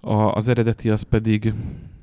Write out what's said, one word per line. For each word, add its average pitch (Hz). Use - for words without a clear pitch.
a, -
az 107
eredeti 117
az 107
pedig, 110